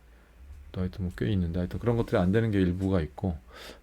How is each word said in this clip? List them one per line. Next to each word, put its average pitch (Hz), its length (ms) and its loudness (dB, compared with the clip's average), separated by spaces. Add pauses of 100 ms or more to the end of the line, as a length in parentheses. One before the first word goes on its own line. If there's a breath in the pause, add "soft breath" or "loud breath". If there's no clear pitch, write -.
(720 soft breath)
또 95 100 -4
하여튼 92 240 -4
뭐 87 100 -4
꽤 113 160 0
있는데 90 280 0
하여튼 90 200 -4
그런 117 160 0
것들이 117 220 0
안 92 140 4
되는 113 200 2
게 101 80 4
일부가 92 420 2
있고 78 360 -4 (460 loud breath)